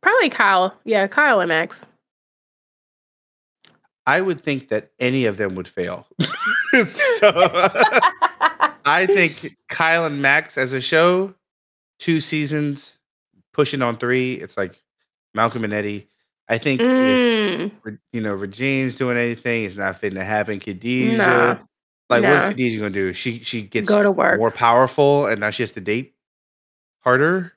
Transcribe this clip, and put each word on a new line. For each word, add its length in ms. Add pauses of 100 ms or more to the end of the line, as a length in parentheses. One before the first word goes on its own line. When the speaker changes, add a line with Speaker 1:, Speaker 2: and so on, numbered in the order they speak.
Speaker 1:
Probably 300
Kyle. 540
Yeah, 240
Kyle 320
and 80
Max. 380 (2250)
Speaker 2:
I 160
would 180
think 280
that 300
any 280
of 100
them 200
would 120
fail. 440
<laughs> 40 (680)
So, 500
<laughs> 0
Speaker 1:
<laughs> 0 (1500)
Speaker 2:
I 220
think 500 (120)
Kyle 380
and 160
Max 340
as 160
a 80
show, 540 (640)
two 220
seasons, 760 (560)
pushing 300
on 140
three, 380
it's 220
like 240 (540)
Malcolm 300
and 80
Eddie. 360 (400)
I 100
think 220
if 80
Speaker 1:
Mm. 840 (100)
Speaker 2:
Re-, 160 (140)
you 80
know, 140
Regine's 600
doing 220
anything, 480
it's 100
not 240
fitting 200
to 60
happen. 360
Khadijah, 560
Speaker 1:
Nah. 420 (500)
Speaker 2:
like, 140
Speaker 1:
Nah. 80
Speaker 2:
what's 200
Khadijah 280
gonna 120
do? 220
She, 300
she 200
gets 260
Speaker 1:
Go 160
to 80
work. 260
Speaker 2:
more 140
powerful, 760
and 140
now 100
she 140
has 80
to 80
date 340 (840)
harder? 560